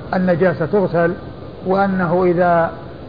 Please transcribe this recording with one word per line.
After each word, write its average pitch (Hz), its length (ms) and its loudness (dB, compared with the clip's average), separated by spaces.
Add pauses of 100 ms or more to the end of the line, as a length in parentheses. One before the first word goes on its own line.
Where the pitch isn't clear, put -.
(140)
النجاسة 175 520 2
تغسل، 170 460 2 (540)
وأنه 185 580 2
إذا 170 460 2 (380)